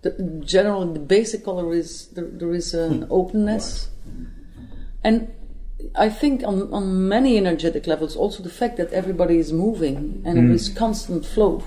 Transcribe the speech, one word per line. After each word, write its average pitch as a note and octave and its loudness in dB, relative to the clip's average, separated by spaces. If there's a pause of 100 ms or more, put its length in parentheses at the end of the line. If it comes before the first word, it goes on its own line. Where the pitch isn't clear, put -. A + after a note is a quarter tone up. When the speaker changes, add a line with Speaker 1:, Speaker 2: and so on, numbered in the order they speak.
Speaker 1:
the, D#3+ -4
generally F#3 2
the D#3 -6
basic G3 2
color F3 -4
is E3+ -4
there, F3 -10
there E3+ -6
is F3 -4
an E3 0
Speaker 2:
Hmm. - -6
Speaker 1:
openness, G#3 0 (160)
Speaker 2:
Right. - -10 (760)
Speaker 1:
and A3 2 (640)
I G#3+ 4
think C4+ 0
on, G3 0
on F#3+ 2
many A#3 6
energetic E3 2
levels, D#3 -2
also G3 -2
the F3 -8
fact A#3+ -4
that E3+ -2
everybody F3+ 2
is D#3 2
moving D#3+ 0
and E3 2
Speaker 2:
Mm. B2 8
Speaker 1:
there A#2+ 8
is - 0
constant G#3 -2
flow - 2